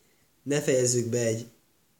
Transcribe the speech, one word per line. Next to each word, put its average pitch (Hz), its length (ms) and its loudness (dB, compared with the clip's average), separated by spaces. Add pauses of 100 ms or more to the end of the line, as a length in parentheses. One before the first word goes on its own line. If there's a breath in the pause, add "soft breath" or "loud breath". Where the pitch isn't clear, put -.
(420 soft breath)
Ne 143 200 -2
fejezzük 123 460 2
be 120 100 -2
egy 113 280 0 (540)